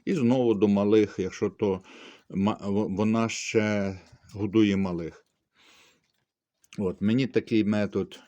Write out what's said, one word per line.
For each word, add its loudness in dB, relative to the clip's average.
і -2
знову 2
до 2
малих, 2
якщо -4
то -4
ма-, -2
в-, -4
вона 0
ще -2
годує 2
малих. -6
От, -4
мені 2
такий 0
метод -2